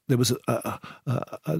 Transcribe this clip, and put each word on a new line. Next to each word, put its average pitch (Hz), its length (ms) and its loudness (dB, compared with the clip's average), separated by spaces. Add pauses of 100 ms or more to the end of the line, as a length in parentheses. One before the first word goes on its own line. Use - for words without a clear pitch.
there 131 100 6
was 123 140 4
a, 120 60 0 (100)
a, 110 320 -2 (260)
a, 135 60 -2 (340)
a, 160 140 0